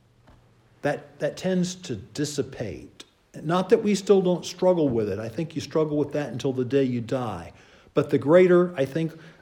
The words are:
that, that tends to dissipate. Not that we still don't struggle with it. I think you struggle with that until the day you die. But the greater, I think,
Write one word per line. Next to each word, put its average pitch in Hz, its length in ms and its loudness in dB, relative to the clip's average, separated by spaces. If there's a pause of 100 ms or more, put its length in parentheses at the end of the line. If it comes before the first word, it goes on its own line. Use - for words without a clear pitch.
(800)
that, - 380 -6
that 151 180 -4
tends 185 380 -2
to - 200 -10
dissipate. 113 1080 -8 (380)
Not 180 260 -2
that 233 140 6
we 208 120 2
still 190 280 4
don't 175 240 0
struggle 175 420 2
with 113 220 0
it. 95 80 -4
I 110 100 -8
think 156 260 -8
you 139 60 -4
struggle 151 380 -2
with 147 140 -2
that 143 200 -4
until 131 220 -4
the 127 100 -2
day 139 200 2
you 123 180 -2
die. 107 500 -6 (400)
But 139 160 0
the 147 80 0
greater, 180 600 6
I 139 100 0
think, 160 260 -4 (300)